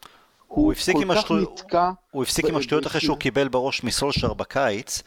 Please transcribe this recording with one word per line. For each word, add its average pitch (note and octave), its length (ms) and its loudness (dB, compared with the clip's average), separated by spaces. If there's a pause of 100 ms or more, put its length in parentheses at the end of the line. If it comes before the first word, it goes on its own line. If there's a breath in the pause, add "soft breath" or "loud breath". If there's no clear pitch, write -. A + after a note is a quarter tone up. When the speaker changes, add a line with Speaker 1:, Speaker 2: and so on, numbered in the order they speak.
(460 loud breath)
Speaker 1:
הוא - 180 2
Speaker 2:
הוא - 80 4
Speaker 1:
הפסיק - 240 0
Speaker 2:
כל - 60 2
Speaker 1:
עם F#3 100 2
Speaker 2:
כך F#3+ 60 4
Speaker 1:
השטויות, G#3 340 0
Speaker 2:
נתקע F3 380 0 (200)
Speaker 1:
הוא C3+ 120 -4
הפסיק D#3 220 0
Speaker 2:
ב-, D#3 40 4
Speaker 1:
עם D3 80 0
השטויות C#3 300 0
אחרי D#3 140 -2
שהוא D3+ 160 0
Speaker 2:
ב-, - 40 -8
Speaker 1:
קיבל C#3 280 2
בראש B2+ 360 -2
מסולשר A#2+ 500 -2
בקיץ, B2 720 -4